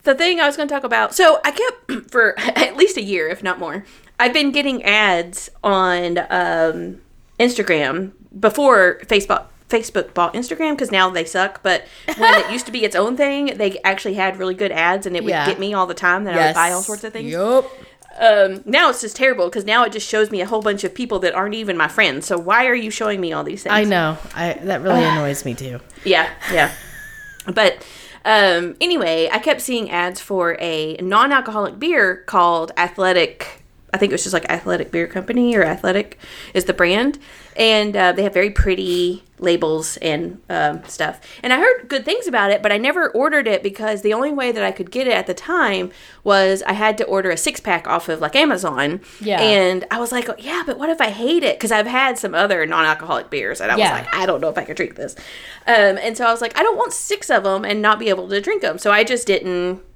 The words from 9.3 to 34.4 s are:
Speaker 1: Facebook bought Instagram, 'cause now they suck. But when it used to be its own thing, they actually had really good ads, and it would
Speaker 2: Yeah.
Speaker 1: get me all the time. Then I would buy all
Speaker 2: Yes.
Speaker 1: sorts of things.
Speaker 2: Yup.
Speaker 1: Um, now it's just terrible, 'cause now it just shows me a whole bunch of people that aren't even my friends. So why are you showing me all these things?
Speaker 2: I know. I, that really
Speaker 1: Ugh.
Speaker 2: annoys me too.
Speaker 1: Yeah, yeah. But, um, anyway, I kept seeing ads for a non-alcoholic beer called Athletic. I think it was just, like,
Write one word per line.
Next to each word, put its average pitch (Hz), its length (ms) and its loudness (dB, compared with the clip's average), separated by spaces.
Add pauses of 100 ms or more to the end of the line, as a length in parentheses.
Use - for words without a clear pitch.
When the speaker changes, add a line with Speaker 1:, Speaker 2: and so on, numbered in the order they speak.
Speaker 1:
Facebook 220 420 -2
bought 175 220 0
Instagram, 247 420 -4
'cause 180 140 -4
now 185 180 4
they 170 160 -4
suck. 190 380 -4
But 185 240 0 (320)
when 453 160 6
it 605 160 2
used 247 160 -6
to 220 60 -12
be 226 120 -2
its 202 120 -2
own 226 200 0
thing, 277 400 0
they 202 260 -2
actually 190 320 0
had 190 240 -2
really 185 160 -4
good 196 180 -2
ads, 180 340 0
and 180 100 -4
it 175 80 -4
would 208 60 -2
Speaker 2:
Yeah. 151 160 0
Speaker 1:
get 160 120 -2
me 196 140 -6
all 190 140 0
the 175 80 -8
time. 185 300 0
Then 175 120 -2
I 160 120 4
would 160 60 0
buy 170 180 2
all 180 80 0
Speaker 2:
Yes. 196 60 -6
Speaker 1:
sorts 208 180 -8
of 214 100 -10
things. 143 160 -8
Speaker 2:
Yup. 226 340 2 (540)
Speaker 1:
Um, 196 480 4
now 285 240 4
it's 247 100 -4
just 214 160 -10
terrible, 240 320 2
'cause 196 160 -4
now 226 200 4
it 214 80 -2
just 214 140 -8
shows 214 240 0
me 196 120 -2
a 196 40 -2
whole 214 140 -2
bunch 202 240 -2
of 180 100 -4
people 233 260 -4
that 175 140 0
aren't 208 200 -2
even 202 240 -4
my 151 100 2
friends. 156 380 0
So 185 100 -2
why 208 300 2
are 247 80 2
you 220 160 -4
showing 208 300 -4
me 170 120 -4
all 147 120 -4
these 156 180 -10
things? 208 120 -2
Speaker 2:
I 214 100 4
know. 165 340 2 (160)
I, 170 200 -4 (100)
that 180 180 -4
really 175 220 2
Speaker 1:
Ugh. 156 140 2
Speaker 2:
annoys 143 280 -4
me 120 80 -6
too. 127 260 -10 (240)
Speaker 1:
Yeah, 175 220 2 (260)
yeah. 156 200 2 (720)
But, 190 320 2 (480)
um, 185 540 4
anyway, 202 520 0
I 214 60 0
kept - 240 0
seeing 240 280 -4
ads 175 300 -4
for 175 400 -2
a 156 400 -4
non-alcoholic 214 760 0
beer 233 380 2 (100)
called 170 500 2
Athletic. 175 840 0 (300)
I 190 60 -4
think 202 140 2
it - 20 -2
was - 80 -4
just, 190 120 -4
like, - 140 -2